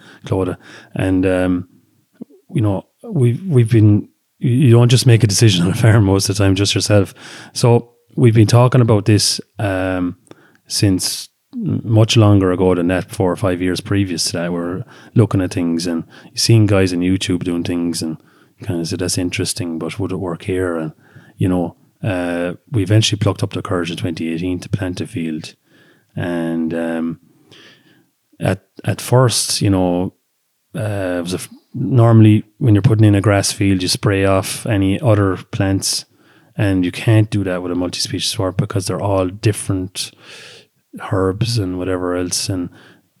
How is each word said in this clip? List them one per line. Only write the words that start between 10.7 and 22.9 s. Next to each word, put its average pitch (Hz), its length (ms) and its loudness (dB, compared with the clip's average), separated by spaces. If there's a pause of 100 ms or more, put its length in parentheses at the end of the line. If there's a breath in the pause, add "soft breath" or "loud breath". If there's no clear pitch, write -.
m-, 175 320 -4
much 110 320 2
longer 101 360 6
ago 92 220 2
than 87 140 -2
that, 90 220 -2
four 92 200 -2
or 85 60 -4
five 90 240 -2
years 90 200 -2
previous 95 500 -2
to - 80 -12
that. 87 140 -4
We're 87 320 -6 (300 loud breath)
looking 104 280 2
at 87 100 -4
things 85 340 -2
and 82 180 -4 (300 loud breath)
seeing 113 320 4
guys 95 280 2
on 87 60 -2
YouTube 92 440 0
doing 87 200 -4
things 87 380 -4
and 80 140 -6 (460 soft breath)
kind 95 180 -6
of 82 60 -6
said, 87 140 -6
"That's 90 180 -4
interesting, 87 600 -6
but 80 180 -10
would 92 140 -4
it 90 60 -6
work 85 260 -8
here?" 92 320 -2
And, 80 160 -6 (440 soft breath)
you 101 120 -2
know, 87 280 -2 (240)
uh, 87 540 -4 (160)
we 104 140 0
eventually 107 340 2